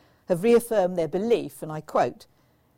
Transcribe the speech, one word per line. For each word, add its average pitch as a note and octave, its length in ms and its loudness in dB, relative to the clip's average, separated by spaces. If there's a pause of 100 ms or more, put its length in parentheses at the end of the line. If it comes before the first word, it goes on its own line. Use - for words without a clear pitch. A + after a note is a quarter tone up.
(280)
have F3 160 0
reaffirmed A3 520 2
their E3 120 -2
belief, F3+ 560 -2
and D#3 80 -10
I D#3 100 -10
quote, - 460 -4 (500)